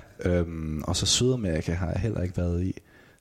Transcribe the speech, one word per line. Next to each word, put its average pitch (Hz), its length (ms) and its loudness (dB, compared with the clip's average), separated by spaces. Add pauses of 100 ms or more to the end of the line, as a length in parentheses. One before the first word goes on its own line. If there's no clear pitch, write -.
(240)
Øhm, 82 600 0
og 85 120 0
så 98 100 0
Sydamerika 101 640 2
har 87 180 -2
jeg 92 100 -2
heller 107 220 -2
ikke 90 140 -2
været 87 260 0
i. 92 120 -2 (460)